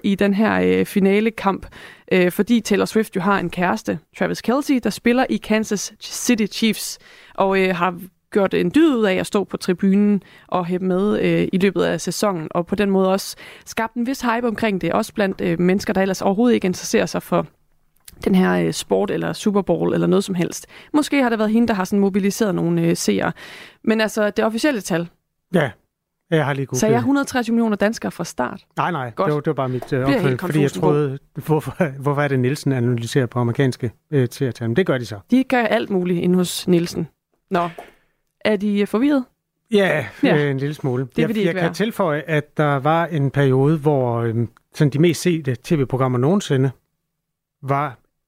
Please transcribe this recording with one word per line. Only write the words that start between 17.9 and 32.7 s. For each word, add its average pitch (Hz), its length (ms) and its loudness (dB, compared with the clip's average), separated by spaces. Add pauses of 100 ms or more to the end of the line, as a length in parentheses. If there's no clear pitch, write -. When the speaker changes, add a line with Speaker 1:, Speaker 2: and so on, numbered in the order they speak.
Speaker 1:
den 196 100 4
her, 185 180 4 (140)
øh, 160 60 -2
sport 196 380 -2
eller 170 220 -4
Super 202 280 0
Bowl 170 320 0
eller 170 140 2
noget 185 160 4
som 185 120 -6
helst. - 320 -4 (260)
Måske 285 300 2
har 240 60 2
det 226 100 0
været 214 120 0
hende, 233 160 4
der 226 60 0
har 190 100 -2
sådan 202 160 0
mobiliseret 196 560 0
nogle, 170 260 0
øh, 170 140 2
seere. 190 360 -2 (520)
Men 220 180 2
altså, 208 280 0
det 214 160 0
officielle 226 360 0
tal. 170 280 -4 (440)
Speaker 2:
Ja, 147 180 2 (600)
jeg 156 140 2
har 139 80 -2
lige 135 120 -4
googlet 127 140 -6
Speaker 1:
Sagde 220 140 2
jeg 240 60 4
Speaker 2:
det. 233 60 -2
Speaker 1:
hundrede 277 220 2
treogtyve 233 280 -2
millioner 226 200 2
danskere 208 360 -2
fra - 140 -10
start? - 400 -6 (120)
Speaker 2:
Nej, 151 140 -2
nej. 131 240 -6
Speaker 1:
Godt. 190 120 -2
Speaker 2:
Det 151 80 0
var, 147 60 -2
det 160 60 -6
var 156 60 0
bare 131 160 -4
mit, 127 140 -6
øh, - 60 -14
Speaker 1:
Bliver 131 160 -2
helt 139 100 2
Speaker 2:
opfølgende, 135 240 0
fordi 151 220 -2
jeg 143 100 2
Speaker 1:
konfus, - 80 -10
Speaker 2:
troede, 147 400 0 (260)
hvorfor, 156 460 -2
<laughs> 135 120 -12
hvorfor 143 180 0
er 143 60 0
det, 135 120 0
Nielsen 139 320 0